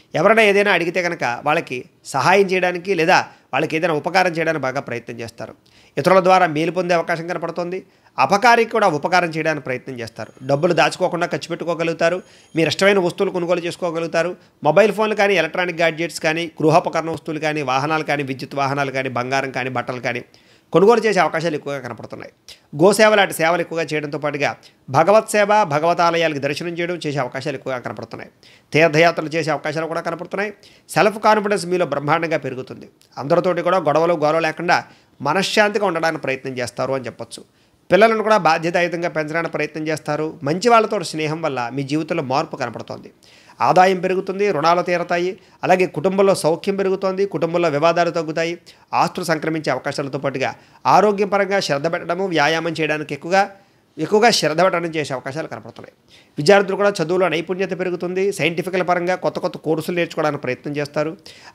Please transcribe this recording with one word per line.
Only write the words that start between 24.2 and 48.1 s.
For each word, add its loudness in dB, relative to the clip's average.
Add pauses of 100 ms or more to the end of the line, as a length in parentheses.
భగవత్ 6
సేవ, 2 (140)
భగవతాలయాలకు 2
దర్శనం -4
చేయడం -4
చేసే -4
అవకాశాలు -6
ఎక్కువగా -6
కనపడుతున్నాయి. -12 (420)
తీర్థయాత్రలు 4
చేసే -2
అవకాశాలు -4
కూడా -6
కనపడుతున్నాయి. -6 (380)
సెల్ఫ్ 2
కాన్ఫిడెన్స్ 2
మీలో 0
బ్రహ్మాండంగా -2
పెరుగుతుంది. -10 (280)
అందరితోటి 0
కూడా 2
గొడవలు, 2
గోల 2
లేకుండా 0 (420)
మనశ్శాంతిగా 2
ఉండడానికి -2
ప్రయత్నం -6
చేస్తారు -4
అని -6
చెప్పొచ్చు. -14 (480)
పిల్లలను 4
కూడా 4
బాధ్యతాయుతంగా 0
పెంచడానికి -4
ప్రయత్నం -6
చేస్తారు. -4 (160)
మంచి 0
వాళ్ళతో 4
స్నేహం -4
వల్ల -4 (120)
మీ -4
జీవితంలో -4
మార్పు -2
కనపడుతోంది. -10 (500)
ఆదాయం 6
పెరుగుతుంది, -2
రుణాలు 2
తీరతాయి, -2 (320)
అలాగే 4
కుటుంబంలో 2
సౌఖ్యం 0
పెరుగుతోంది, -2
కుటుంబంలో -2
వివాదాలు 2